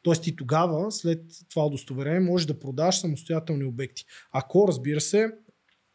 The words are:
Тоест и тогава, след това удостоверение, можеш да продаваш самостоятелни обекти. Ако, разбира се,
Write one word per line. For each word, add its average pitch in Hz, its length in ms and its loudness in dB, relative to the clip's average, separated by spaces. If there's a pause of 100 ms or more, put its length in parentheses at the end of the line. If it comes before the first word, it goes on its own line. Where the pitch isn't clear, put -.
Тоест 165 240 2
и 165 100 -4
тогава, 160 560 0
след 165 280 0 (300)
това 151 160 2
удостоверение, 139 540 -2
можеш 180 260 2
да 147 120 -4
продаваш 151 380 0
самостоятелни 160 680 -2
обекти. 127 400 -8 (280)
Ако, 185 360 4
разбира 147 320 -2
се, 220 300 2 (640)